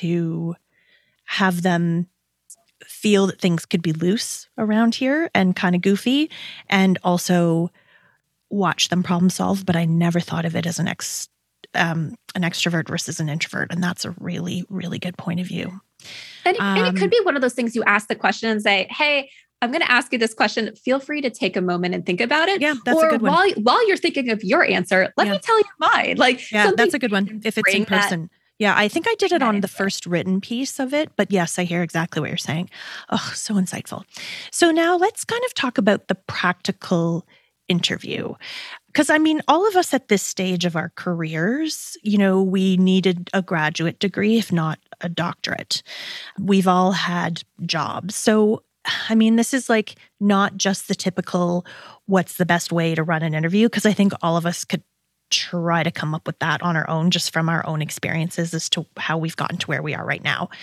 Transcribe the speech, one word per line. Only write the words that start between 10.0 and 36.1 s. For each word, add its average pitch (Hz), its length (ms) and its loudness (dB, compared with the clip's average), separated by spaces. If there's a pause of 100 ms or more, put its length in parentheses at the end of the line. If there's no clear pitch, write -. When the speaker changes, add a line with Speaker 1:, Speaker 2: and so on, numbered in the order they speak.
Speaker 1:
thought 165 240 -4
of 165 120 -4
it 165 100 -2
as 165 120 -4
an 165 100 -2
ex-, - 400 -8 (460)
um, 165 400 0 (200)
an 185 80 -2
extrovert 170 460 -2
versus 165 320 -6
an 156 80 -2
introvert. - 440 -4
And 175 100 -2
that's 180 220 -4
a - 60 -6 (100)
really, 175 480 -6
really 180 300 -8
good 180 180 -8
point 170 240 -4
of 180 60 -6
view. 180 340 -8 (640)
Speaker 2:
And 359 120 2
it, - 60 -4
and 392 240 2
it - 100 0
could 190 80 2
Speaker 1:
Um, 359 60 2
Speaker 2:
be 480 120 4
one 330 140 2
of 262 60 0
those 247 120 0
things 233 220 -4
you 220 80 0
ask 202 240 2
the 214 80 -2
question 214 340 -2
and 214 100 0
say, 202 300 2
"Hey, 285 400 0 (320)
I'm 240 80 -2
gonna 320 180 0
ask 247 240 2
you 254 60 -2
this 226 160 0
question. 220 400 -2
Feel 262 240 0
free 294 220 -6
to 262 100 -2
take 208 260 -4
a 190 40 0
moment 180 340 0
and 180 100 -6
think 180 160 -2
about 294 280 2
it." 392 120 0
Speaker 1:
Yeah, 294 140 0 (100)
that's 311 160 4
a 320 60 6
Speaker 2:
Or 320 40 2
Speaker 1:
good 285 120 0
one. 220 100 2
Speaker 2:
while, 370 180 4 (120)
while 330 240 4
you're 381 100 2
thinking 277 340 -2
of 214 120 -2
your 262 220 4
answer, 185 520 2
let - 120 2
Speaker 1:
Yeah. 202 60 0
Speaker 2:
me 196 40 -2
tell - 200 2
you 415 60 4 (140)
mine. 302 380 2
Like, 254 340 2
Speaker 1:
Yeah, 208 140 4
Speaker 2:
something 208 120 4
Speaker 1:
that's 269 180 4
a 285 40 -2
good 220 140 0
Speaker 2:
you - 20 0
Speaker 1:
one. 196 120 2
Speaker 2:
can 214 180 -10
Speaker 1:
If 214 120 -2
it's - 20 0
in 214 40 0
Speaker 2:
bring 196 220 2
that 196 180 2
Speaker 1:
person. 175 280 -2 (280)
Yeah, 208 180 4
I 208 120 4
think 330 200 -2
I 453 100 2
did 381 140 2
it 330 100 2
on 220 120 4
the - 40 2
Speaker 2:
into 196 80 0
it. - 40 -10
Speaker 1:
first - 360 -4
written 175 340 0
piece 240 400 -6
of 262 120 -2
it, 302 240 -2
but 202 160 0
yes, 180 260 0
I 180 60 0
hear 170 180 -2
exactly 165 380 -2
what 147 100 -4
you're 175 60 -4
saying. - 320 -4 (400)
Oh, - 260 -4
so - 200 -6
insightful. - 500 -4 (460)
So 339 220 4
now 330 240 2
let's 370 280 0
kind 480 200 -4
of 494 100 -4
talk - 240 -2
about 196 300 2
the 196 80 -2